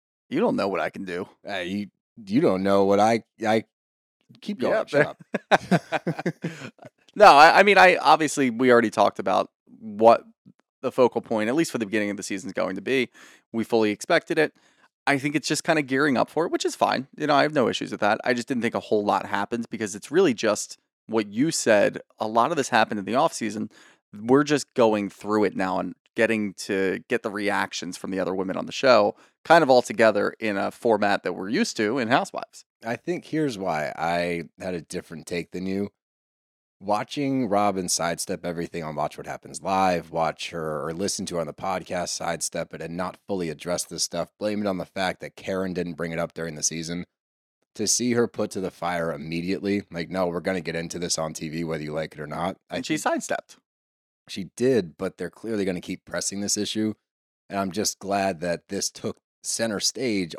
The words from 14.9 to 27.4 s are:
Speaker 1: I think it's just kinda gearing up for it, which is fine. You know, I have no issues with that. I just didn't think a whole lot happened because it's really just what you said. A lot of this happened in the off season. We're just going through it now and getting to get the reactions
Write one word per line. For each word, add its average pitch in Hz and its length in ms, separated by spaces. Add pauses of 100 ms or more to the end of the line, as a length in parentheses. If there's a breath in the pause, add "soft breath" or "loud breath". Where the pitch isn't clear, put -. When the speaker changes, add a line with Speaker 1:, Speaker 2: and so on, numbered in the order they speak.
Speaker 1:
I 143 120
think 143 180
it's 139 120
just - 180
kinda 160 160
gearing 135 340
up 113 140
for 156 160
it, 233 80
which 339 100
is 370 120
fine. 107 320 (100)
You 147 100
know, 143 80
I 139 60
have 151 120
no 131 140
issues 104 240
with 104 80
that. 110 240
I 127 100
just 120 140
didn't 123 140
think 113 140
a 104 40
whole 104 240
lot 101 220
happened 101 440
because 107 240
it's 101 160
really 156 240
just 107 440 (300)
what 110 200
you 120 240
said. 104 480 (200)
A 110 80
lot 117 240
of 170 60
this 135 120
happened 110 300
in 98 60
the 107 100
off 151 180
season. 107 360 (480 soft breath)
We're 127 280
just 143 280
going 107 360
through 104 360
it 87 120
now 95 220
and 90 160 (200)
getting 107 380
to 98 560
get - 140
the 113 80
reactions 98 640